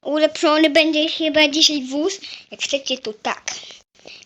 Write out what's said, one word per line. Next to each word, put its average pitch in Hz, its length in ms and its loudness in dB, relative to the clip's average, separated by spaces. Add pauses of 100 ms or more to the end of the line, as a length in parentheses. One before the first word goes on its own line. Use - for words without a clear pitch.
Ulepszony 311 680 2
będzie 311 380 2
chyba 311 400 2
dzisiaj 302 340 0
wóz. 294 380 -4 (300)
Jak - 120 -14
chcecie, 269 360 -4
to 226 140 -10
tak. - 420 -8 (720)